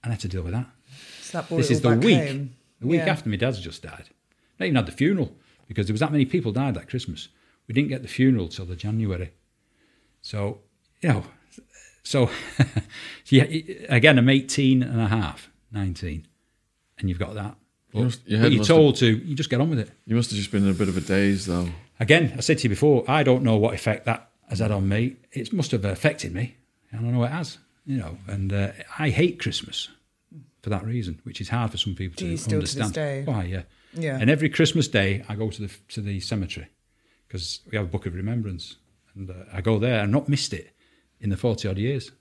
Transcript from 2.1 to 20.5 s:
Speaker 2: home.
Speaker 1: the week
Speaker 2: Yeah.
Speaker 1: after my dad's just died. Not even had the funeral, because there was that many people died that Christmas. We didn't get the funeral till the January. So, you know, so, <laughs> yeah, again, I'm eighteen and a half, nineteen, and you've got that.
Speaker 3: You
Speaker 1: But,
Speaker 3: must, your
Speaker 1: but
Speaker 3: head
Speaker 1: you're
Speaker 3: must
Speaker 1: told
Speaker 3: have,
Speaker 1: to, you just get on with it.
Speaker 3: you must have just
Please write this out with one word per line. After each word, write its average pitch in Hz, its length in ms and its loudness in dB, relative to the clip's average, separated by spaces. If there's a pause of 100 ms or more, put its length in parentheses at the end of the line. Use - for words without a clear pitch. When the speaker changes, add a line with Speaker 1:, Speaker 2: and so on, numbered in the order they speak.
Speaker 2:
home. 135 220 -6 (300)
Speaker 1:
the 120 60 -6
week 160 140 2
Speaker 2:
Yeah. 175 120 0
Speaker 1:
after 156 160 -4
my 104 80 0
dad's 113 240 -2
just 85 220 -14
died. - 260 -18 (500)
Not 185 80 -4
even 156 100 2
had 107 100 2
the - 60 -10
funeral, 165 440 0 (300)
because 104 200 -4
there 107 80 -2
was 110 60 -2
that 139 120 0
many 147 120 2
people 127 280 -2
died 131 220 -2
that - 140 -12
Christmas. 95 400 -8 (380)
We 113 80 -8
didn't 143 140 2
get 131 140 -6
the 113 60 -14
funeral 127 400 2
till - 180 -10
the 87 100 -8
January. 101 560 -4 (920)
So, 104 380 -6 (400)
you 175 100 0
know, 101 140 2 (760)
so, 127 280 2 (480)
<laughs> - 480 -14
yeah, 131 180 8 (440)
again, 139 300 8
I'm 120 100 6
eighteen 135 540 4
and 123 180 -2
a 110 80 2
half, 98 420 -2 (200)
nineteen, 92 560 -6 (720)
and 98 100 -2
you've 87 100 -2
got 98 160 -8
that. 107 220 -10 (360)
Speaker 3:
You 107 80 -2
Speaker 1:
But, 120 40 2
Speaker 3:
must, - 240 -4
your 107 100 2
Speaker 1:
but 110 60 6
Speaker 3:
head 120 80 8
Speaker 1:
you're 107 80 6
Speaker 3:
must 107 80 0
Speaker 1:
told 156 260 8
Speaker 3:
have, - 60 -4
Speaker 1:
to, 113 260 4
you 151 80 -4
just 147 160 -4
get 123 100 0
on 160 100 2
with 143 80 0
it. 104 120 -6 (160)
Speaker 3:
you 113 100 -2
must 120 140 0
have 104 80 -4
just 101 120 -6